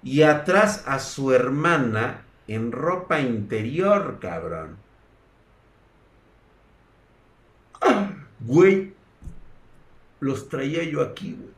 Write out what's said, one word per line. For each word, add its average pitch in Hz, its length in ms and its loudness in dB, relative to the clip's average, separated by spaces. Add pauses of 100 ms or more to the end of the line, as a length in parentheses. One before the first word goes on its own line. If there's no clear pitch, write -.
y 135 180 2
atrás 180 640 2
a 135 120 -2
su 135 340 -2
hermana 131 880 0 (240)
en 113 240 -4
ropa 160 480 -2
interior, 123 1000 0
cabrón. 82 560 -10 (3000)
Ah, 202 300 2 (280)
güey, 185 540 4 (1300)
los 135 300 -6
traía 147 340 -4
yo 151 180 -4
aquí, - 320 -6
güey. - 240 -16